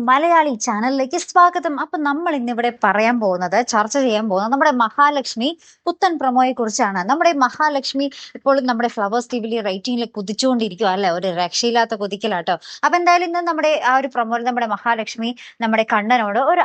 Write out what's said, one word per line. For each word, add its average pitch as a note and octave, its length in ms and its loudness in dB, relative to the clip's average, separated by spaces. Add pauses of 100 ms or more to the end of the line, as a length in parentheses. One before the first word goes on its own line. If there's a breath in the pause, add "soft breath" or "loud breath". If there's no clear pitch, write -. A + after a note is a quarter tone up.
മലയാളി D4+ 540 4
ചാനലിലേക്ക് B3+ 640 -2
സ്വാഗതം. F4 600 2
അപ്പൊ D#4+ 180 -6
നമ്മൾ D4+ 360 -2
ഇന്നിവിടെ A#3+ 440 -2
പറയാൻ G#3+ 420 2
പോകുന്നത്, F3+ 360 0 (100)
ചർച്ച A3 300 0
ചെയ്യാൻ A3+ 300 2
പോകുന്നത് G3+ 260 -2
നമ്മുടെ C#4 200 4
മഹാലക്ഷ്മി B3+ 760 0 (340 soft breath)
പുത്തൻ F4 360 0
പ്രൊമോയെ B3+ 340 2
കുറിച്ചാണ്. G#3+ 520 -2
നമ്മുടെ E4+ 280 2
മഹാലക്ഷ്മി C#4 760 0 (280 loud breath)
ഇപ്പോഴും C4+ 320 2
നമ്മുടെ A#3+ 220 0
ഫ്ലവേഴ്സ് A3+ 420 -2
ടി B3 80 -4
വിയിൽ A3+ 220 -4
റേറ്റിംഗിൽ G#3 440 -4
കുതിച്ചുകൊണ്ടിരിക്കുവാ G#3+ 880 -2
അല്ലേ, F#3+ 180 0
ഒരു F3+ 240 -2
രക്ഷയില്ലാത്ത A3+ 600 0
കുതിക്കലാട്ടോ. G3 600 -4 (260 loud breath)
അപ്പൊ D4+ 160 2
എന്തായാലും F4 300 2
ഇന്ന് F4 160 -2
നമ്മുടെ D#4 300 0 (120)
ആ B3 120 2
ഒരു C4+ 120 0
പ്രൊമോയിൽ A#3 360 -2
നമ്മുടെ A#3+ 220 -2
മഹാലക്ഷ്മി A3+ 640 -2 (300 loud breath)
നമ്മുടെ A3 240 2
കണ്ണനോട് A3 600 0
ഒരു C4+ 200 4